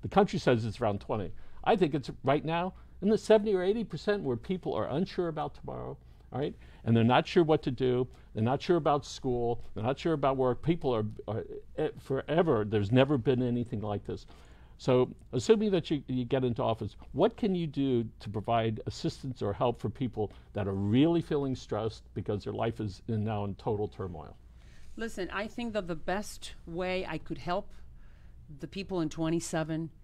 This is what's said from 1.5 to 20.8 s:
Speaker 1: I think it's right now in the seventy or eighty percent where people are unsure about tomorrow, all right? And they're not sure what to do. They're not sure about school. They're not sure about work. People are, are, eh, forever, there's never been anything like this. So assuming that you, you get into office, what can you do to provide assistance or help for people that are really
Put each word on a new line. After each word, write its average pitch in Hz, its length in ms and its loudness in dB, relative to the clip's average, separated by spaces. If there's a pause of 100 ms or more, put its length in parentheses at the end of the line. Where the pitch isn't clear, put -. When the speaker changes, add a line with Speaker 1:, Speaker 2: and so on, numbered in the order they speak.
Speaker 1:
I 220 120 4
think 165 180 2
it's 139 160 -2 (140)
right 139 200 4
now 170 300 -2 (260)
in 190 80 0
the 214 100 4
seventy 214 360 6
or 180 80 2
eighty 208 220 2
percent 202 380 -2
where 127 140 0
people 175 380 -4
are 104 140 0
unsure 175 400 -2
about 151 260 -6
tomorrow, 127 420 -10 (360)
all 123 60 -6
right? 147 160 -2 (300)
And 113 120 6
they're 113 80 8
not 127 220 6
sure 180 160 6
what 156 220 4
to 147 60 0
do. 127 380 2 (260)
They're 110 100 0
not 131 180 2
sure 175 140 4
about 147 280 2
school. 120 580 -2 (120)
They're 104 100 -4
not 135 140 0
sure 165 160 2
about 139 240 2
work. 127 240 2
People 156 320 2
are, 107 100 2 (240)
are, 104 160 -4 (320)
eh, 151 120 0 (100)
forever, 139 680 2
there's 104 280 2
never 131 260 6
been 123 240 2
anything 120 380 -2
like 104 260 -4
this. - 180 -8 (540)
So 127 360 4 (180)
assuming 208 400 4
that 175 180 0
you, 147 160 0
you 127 180 -2
get 127 180 0
into 123 200 0
office, 113 340 -2 (160)
what 185 240 2
can 196 180 0
you 170 120 -2
do 131 420 2 (120)
to 110 100 -10
provide 113 560 0
assistance 123 560 -6
or 104 100 0
help 123 260 0
for 110 120 -4
people 110 420 -4 (220)
that 98 120 -2
are 98 80 -2
really 127 460 4